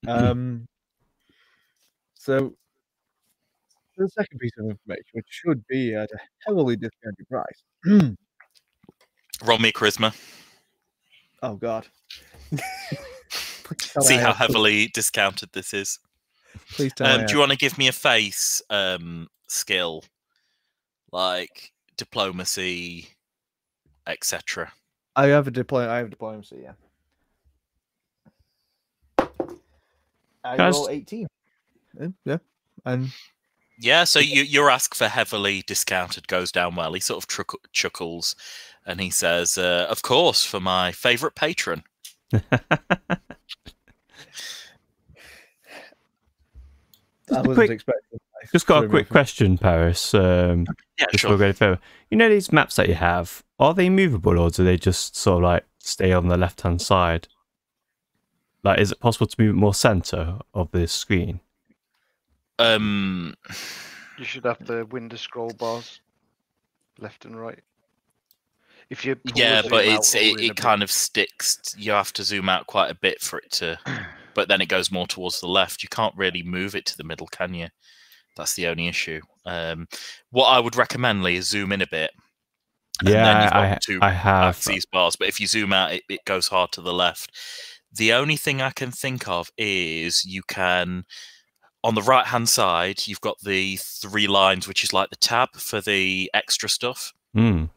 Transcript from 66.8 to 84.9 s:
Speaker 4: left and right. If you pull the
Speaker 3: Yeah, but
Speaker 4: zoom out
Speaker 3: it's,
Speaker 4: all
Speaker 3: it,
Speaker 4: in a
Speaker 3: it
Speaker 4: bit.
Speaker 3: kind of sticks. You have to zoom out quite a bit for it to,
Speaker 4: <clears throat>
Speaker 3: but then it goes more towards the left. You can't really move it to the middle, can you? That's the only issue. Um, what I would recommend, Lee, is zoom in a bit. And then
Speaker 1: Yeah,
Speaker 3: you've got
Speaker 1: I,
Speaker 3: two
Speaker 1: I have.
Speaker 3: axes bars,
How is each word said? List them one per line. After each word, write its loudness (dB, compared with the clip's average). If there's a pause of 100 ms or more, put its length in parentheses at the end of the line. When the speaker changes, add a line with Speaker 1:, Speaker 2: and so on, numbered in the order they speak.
Speaker 4:
left -18
and -18
right. -14 (1300)
If -12
you -4
pull -10
the 2
Speaker 3:
Yeah, 4
but 2
Speaker 4:
zoom 4
out 2
Speaker 3:
it's, 2
Speaker 4:
all 2
Speaker 3:
it, 4
Speaker 4:
in 2
a -4
Speaker 3:
it 0
Speaker 4:
bit. -4
Speaker 3:
kind 2
of -4
sticks. -4
You -4
have 0
to -8
zoom -2
out 0
quite 0
a -8
bit -2
for -8
it -16
to, -6
Speaker 4:
<clears throat> -12
Speaker 3:
but 0
then 4
it -2
goes 0
more -4
towards -8
the -10
left. -2
You -12
can't -4
really -4
move -6
it -8
to -8
the -14
middle, -12
can -8
you? -10 (680)
That's -6
the -4
only -4
issue. -6 (240)
Um, -8 (440)
what 4
I 6
would -2
recommend, 0
Lee, 0
is -4
zoom -4
in -2
a 0
bit. -4 (920)
And 2
then 6
Speaker 1:
Yeah, 6
Speaker 3:
you've 2
got 4
Speaker 1:
I, 0
Speaker 3:
two -4
Speaker 1:
I 6
have. 4
Speaker 3:
axes -4
bars, 2